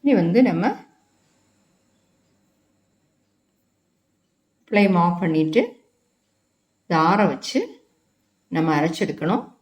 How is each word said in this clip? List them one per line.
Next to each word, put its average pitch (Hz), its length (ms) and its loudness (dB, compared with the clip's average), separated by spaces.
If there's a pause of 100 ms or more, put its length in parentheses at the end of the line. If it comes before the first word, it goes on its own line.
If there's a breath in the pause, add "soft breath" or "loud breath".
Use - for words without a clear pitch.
இனி 277 100 4
வந்து 175 280 2
நம்ம 180 220 0 (4000)
ஃப்ளேம் 202 360 2
ஆஃப் 175 200 -2
பண்ணிட்டு, 156 400 0 (1200)
இதை 170 120 -2 (120)
ஆற 202 180 2
வச்சு 156 340 -4 (920)
நம்ம 160 180 -2 (100)
அரைச்செடுக்கணும். 165 680 -4 (180)